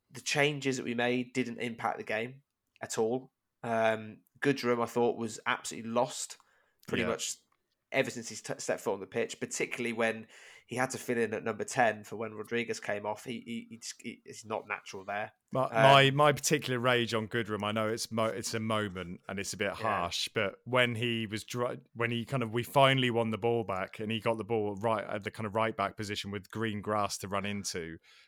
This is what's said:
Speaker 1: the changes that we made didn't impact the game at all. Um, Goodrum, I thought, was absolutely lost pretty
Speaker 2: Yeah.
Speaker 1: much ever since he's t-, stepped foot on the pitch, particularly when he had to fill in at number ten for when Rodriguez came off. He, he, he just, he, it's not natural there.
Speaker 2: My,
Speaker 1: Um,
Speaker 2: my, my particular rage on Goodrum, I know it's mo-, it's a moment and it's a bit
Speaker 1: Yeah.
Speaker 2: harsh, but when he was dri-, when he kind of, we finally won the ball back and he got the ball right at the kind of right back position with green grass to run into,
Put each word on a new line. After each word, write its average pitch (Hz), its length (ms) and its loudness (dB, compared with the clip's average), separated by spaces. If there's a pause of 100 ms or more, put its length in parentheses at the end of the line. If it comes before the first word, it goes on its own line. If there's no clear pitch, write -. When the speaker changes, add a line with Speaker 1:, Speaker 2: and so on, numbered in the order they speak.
(120)
Speaker 1:
the 110 100 -14
changes 139 560 2
that 123 60 -4
we 120 100 -2
made 123 400 0
didn't 117 260 -2
impact 117 380 -4
the 107 60 -8
game 117 320 -4 (460)
at - 160 -6
all. 120 340 0 (320)
Um, 110 540 0 (240)
Goodrum, 123 400 4
I 113 60 2
thought, 120 300 4
was 110 280 -6
absolutely 120 460 -2
lost 123 460 -2 (500)
pretty 120 160 -2
Speaker 2:
Yeah. 110 60 0
Speaker 1:
much - 260 -4 (580)
ever 131 160 2
since 117 180 -8
he's 107 140 -10
t-, - 160 -8
stepped - 240 -4
foot 110 140 0
on 101 40 -6
the 95 60 -10
pitch, - 340 -4
particularly - 540 -4
when 113 320 0 (400)
he 117 120 -6
had 131 120 2
to 143 80 -6
fill 123 200 -2
in 110 160 2
at 101 100 -4
number 104 220 -4
ten 107 400 2
for - 100 -12
when 110 180 -8
Rodriguez 113 460 -4
came 104 260 -4
off. 104 200 -4
He, 117 200 -8
he, 117 240 -8
he 113 80 -14
just, - 240 -14
he, - 240 -10
it's - 200 -16
not 104 240 -4
natural 98 340 -8
there. 104 300 -6 (180)
Speaker 2:
My, 131 140 0
Speaker 1:
Um, - 80 -2
Speaker 2:
my, 135 380 10
my 147 200 6
particular 135 480 0
rage 120 340 4
on 110 140 0
Goodrum, 107 360 -2
I 104 100 0
know 110 160 0
it's 117 200 -4
mo-, 110 160 0
it's 110 280 -4
a 113 80 -2
moment 101 640 -2
and 98 100 -6
it's 98 140 -6
a 95 60 -8
bit 98 200 0
Speaker 1:
Yeah. 110 80 -4
Speaker 2:
harsh, 90 480 0
but 101 300 0
when 120 320 2
he 113 320 -2
was 104 160 -6
dri-, 123 340 -4 (160)
when 117 160 0
he 117 140 -2
kind 131 180 -2
of, 113 120 -4
we 120 100 0
finally 135 480 6
won 113 200 2
the 110 60 0
ball 117 280 2
back 95 340 -4
and 107 100 -4
he 110 120 -2
got 113 160 2
the 107 80 -6
ball 104 300 0
right 107 340 0
at 104 160 -6
the 107 60 -4
kind 113 140 -6
of 101 100 -4
right 110 200 2
back 98 220 0
position 104 340 -6
with 101 180 -8
green 110 320 -4
grass 104 380 0
to 101 80 -8
run 98 180 -2
into, 95 520 -6 (300)